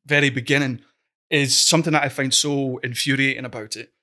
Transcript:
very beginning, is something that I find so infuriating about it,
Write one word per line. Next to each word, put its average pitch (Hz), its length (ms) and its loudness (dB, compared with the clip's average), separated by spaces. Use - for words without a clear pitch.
very 143 240 4
beginning, 127 520 0
is 139 260 2
something 160 360 2
that 147 100 2
I 139 60 -2
find 135 220 -4
so 139 460 0
infuriating 131 680 -2
about 117 300 -12
it, 117 160 -14